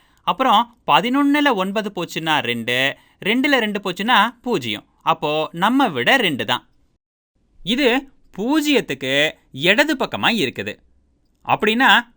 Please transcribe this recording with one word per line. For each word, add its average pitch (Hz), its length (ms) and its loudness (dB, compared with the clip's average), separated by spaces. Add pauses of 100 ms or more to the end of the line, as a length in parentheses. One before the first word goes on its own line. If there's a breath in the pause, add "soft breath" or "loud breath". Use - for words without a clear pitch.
(220 soft breath)
அப்புறம் 233 640 0
பதினொன்னுல 277 680 2
ஒன்பது 196 400 -4
போச்சுன்னா 165 440 -2
ரெண்டு, 120 580 -2 (300 soft breath)
ரெண்டுல 262 320 2
ரெண்டு 208 220 -2
போச்சுன்னா 202 480 0 (140)
பூஜ்ஜியம். 127 460 -4 (140)
அப்போ 156 500 -2
நம்ம 226 360 0
விட 147 280 0
ரெண்டு 156 280 -2
தான். 123 240 -4 (960)
இது 247 500 0 (260)
பூஜ்ஜியத்துக்கு 185 960 0 (200)
இடது 208 440 2
பக்கமா - 320 -4
இருக்குது. 127 480 -4 (680)
அப்படின்னா, 233 560 2 (160)